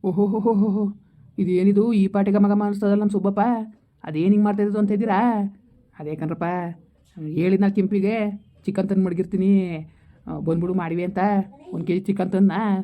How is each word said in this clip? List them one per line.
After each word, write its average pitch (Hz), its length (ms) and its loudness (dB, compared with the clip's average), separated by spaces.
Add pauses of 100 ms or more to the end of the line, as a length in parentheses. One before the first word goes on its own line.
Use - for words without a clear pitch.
ಓಹೋಹೋಹೋಹೋ. 202 760 2 (560)
ಇದೇನಿದು 196 540 2
ಈ 196 140 4
ಪಾಟಿಗೆ 196 300 0
ಮಗ 202 260 4
ಅನಿಸ್ತದಲ್ಲ 202 360 0
ನಮ್ಮ 208 120 0
ಸುಬ್ಬಪ್ಪ? 202 280 -2 (640)
ಅದೇನ್ 160 280 0
ಹಿಂಗ್ 208 140 4
ಮಾಡ್ತಾ 208 180 0
ಇದ್ದು 208 160 -2
ಅಂತ 208 120 0
ಇದ್ದೀರಾ? 202 280 0 (800)
ಅದೇ 151 160 -8
ಕಣ್ರಪ್ಪ, 165 280 -6 (760)
ಹೇಳಿದ್ನ 175 480 0
ಕೆಂಪಿಗೆ 202 480 0 (500)
ಚಿಕನ್ 196 240 -4
ತಂದು 190 160 2
ಮಡಗಿರ್ತೀನಿ, 185 460 0 (760)
ಆ, 156 120 -8
ಬಂದ್ಬಿಡು 165 340 -2
ಮಾಡಿವೆ 175 300 -2
ಅಂತ 185 140 -6 (560)
ಒಂದ್ - 140 -6
ಕೆ - 60 0
ಜಿ 185 60 0
ಚಿಕನ್ 196 320 -2
ತಂದ್ನ. 196 200 4 (320)